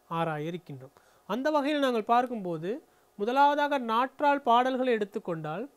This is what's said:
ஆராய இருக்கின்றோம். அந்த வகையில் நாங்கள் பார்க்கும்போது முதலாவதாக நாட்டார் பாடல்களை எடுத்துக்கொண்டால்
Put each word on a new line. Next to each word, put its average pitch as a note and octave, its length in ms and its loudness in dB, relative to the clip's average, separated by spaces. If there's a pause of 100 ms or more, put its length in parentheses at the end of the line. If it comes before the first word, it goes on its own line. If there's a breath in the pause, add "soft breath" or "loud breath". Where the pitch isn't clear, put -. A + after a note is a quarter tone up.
ஆராய E3 400 -4
இருக்கின்றோம். C#3+ 460 -12 (340 soft breath)
அந்த B3+ 220 -2
வகையில் D4 340 0
நாங்கள் A#3+ 240 0
பார்க்கும்போது G#3 600 -2 (480 soft breath)
முதலாவதாக C#4+ 640 2
நாட்டார் C4 600 0
பாடல்களை B3+ 480 4
எடுத்துக்கொண்டால் F#3+ 720 -4 (120)